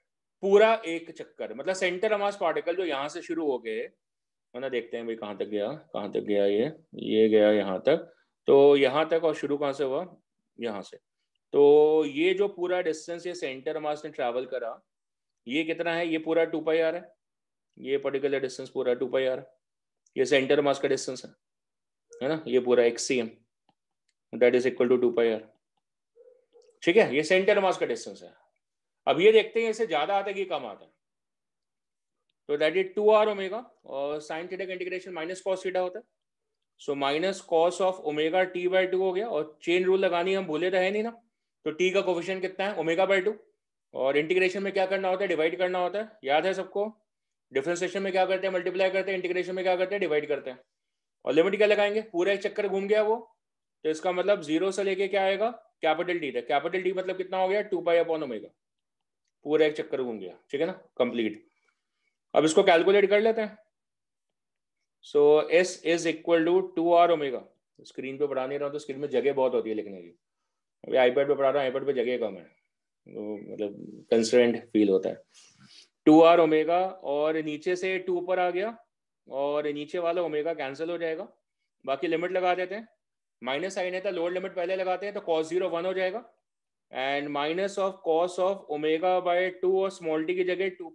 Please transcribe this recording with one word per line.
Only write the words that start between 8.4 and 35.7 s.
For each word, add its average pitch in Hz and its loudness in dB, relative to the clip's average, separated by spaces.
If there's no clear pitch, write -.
तो 143 8
यहाँ 139 2
तक, 165 0
और 156 0
शुरू 147 -4
कहाँ 139 -2
से 139 -4
हुआ, 139 -4
यहाँ 107 -8
से। - -20
तो 151 8
ये 156 0
जो 202 0
पूरा 180 -4
डिस्टेंस 170 -6
ये 180 -8
center 151 -8
of 151 -8
mass 151 -6
ने 156 -12
ट्रैवल 127 -4
करा, 123 -8
ये 139 -4
कितना 165 -4
है, 170 -2
ये 160 -2
पूरा 165 0
टू 156 -6
पाई 160 0
आर 160 0
है, 180 -14
ये 131 -2
पर्टिकुलर 139 -2
डिस्टेंस 131 -8
पूरा 123 -2
टू 127 -2
पाई 131 0
आर, 127 -4
ये 135 2
center 135 4
of 147 2
mass 139 2
का 139 0
डिस्टेंस 135 -4
है, - -20
है 127 -6
ना, 143 -4
ये 123 2
पूरा 123 4
एक्स 120 0
सी 131 0
एम, 113 -4
that 120 4
is 123 2
equal 123 2
to 123 4
टू 120 2
पाई 117 2
आर, 107 -6
ठीक 170 2
है, 190 6
ये 151 2
center 190 4
of 202 2
mass 180 2
का 160 -2
डिस्टेंस 107 -8
है। 87 -20
अब 135 0
ये 208 8
देखते 220 2
हैं 226 -2
इसे 180 -4
ज्यादा 156 -2
आता 196 -4
है 202 -6
कि 196 -6
कम 147 -6
आता 98 -16
है, - -20
तो 147 0
that 156 2
is 185 -2
टू 208 4
आर 214 6
omega, 196 -6
और 143 -6
sin 170 -10
theta 185 -8
का 185 -10
इंटीग्रेशन 185 -8
minus 170 -8
cos 185 -4
theta 185 -2